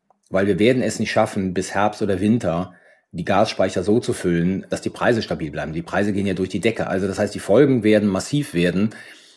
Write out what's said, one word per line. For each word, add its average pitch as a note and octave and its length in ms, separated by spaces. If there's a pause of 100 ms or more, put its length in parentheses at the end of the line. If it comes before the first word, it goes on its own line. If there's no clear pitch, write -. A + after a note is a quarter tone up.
(300)
weil F#2+ 160
wir G2 140
werden B2 240
es G#2+ 160
nicht G#2+ 120
schaffen, G2+ 440
bis F#2 180
Herbst G#2 300
oder G2 180
Winter G2+ 520 (400)
die E2+ 100
Gasspeicher G2 600
so G#2 160
zu A#2+ 120
füllen, F2 580
dass - 120
die - 80
Preise A2+ 320
stabil - 280
bleiben. D#2+ 220
Die E2 100
Preise G2+ 300
gehen G2 160
ja G2 60
durch F#2 160
die G2 100
Decke. G#2+ 280
Also F#2+ 200
das F#2+ 100
heißt, G#2 160
die - 60
Folgen B2+ 420
werden G#2+ 280
massiv C3+ 440
werden F2 360 (460)